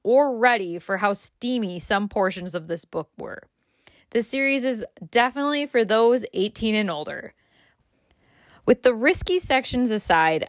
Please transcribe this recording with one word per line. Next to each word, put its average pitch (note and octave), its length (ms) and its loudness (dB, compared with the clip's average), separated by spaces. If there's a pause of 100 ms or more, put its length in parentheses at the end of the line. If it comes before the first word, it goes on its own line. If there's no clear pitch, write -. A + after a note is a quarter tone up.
or B3+ 360 4
ready G#3 420 0
for F#3+ 180 -4
how G3+ 140 2
steamy G3+ 680 -6
some G3+ 280 -2
portions F#3 480 -2
of E3 120 -8
this E3+ 180 -6
book - 320 -8
were. - 240 -12 (720)
The A#3 100 0
series C4+ 420 0
is A#3+ 220 -4 (240)
definitely C#4+ 560 0
for A#3+ 180 0
those A3+ 400 4 (100)
eighteen G#3+ 400 -2
and G#3+ 160 0
older. D3+ 440 -8 (1300)
With B3+ 180 4
the B3+ 100 6
risky F4 460 0
sections B3+ 520 0
aside, D#3+ 580 2